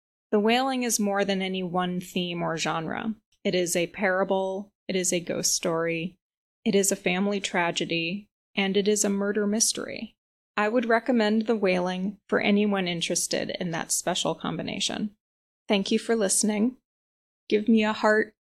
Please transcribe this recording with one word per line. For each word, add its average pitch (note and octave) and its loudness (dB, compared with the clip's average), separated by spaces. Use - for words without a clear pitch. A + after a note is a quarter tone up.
The G#3+ 4
Wailing B3 2
is A#3+ 0
more G3+ 0
than F#3+ 0
any F#3+ -4
one F3+ -2
theme F3 -4
or E3 -2
genre. D#3+ -4
It G3+ 0
is F3+ 0
a F3 2
parable, F#3+ -2
it F#3+ -4
is F#3 0
a F3+ 0
ghost F3 -2
story, E3 -2
it A3+ 2
is G3 4
a G3 0
family G3 0
tragedy, E3+ -2
and G3 0
it G3 2
is G#3 2
a G3+ 2
murder G3+ 0
mystery. - -2
I G#3 2
would A#3 2
recommend A3+ 2
The A#3 0
Wailing F#3 0
for - 0
anyone G3+ 2
interested - -2
in F3+ -4
that D#3+ -4
special - -2
combination. - -4
Thank G3 0
you A3 2
for A#3 -2
listening. G#3 0
Give G#3 0
me A3+ 6
a G#3+ 0
heart, G#3+ 2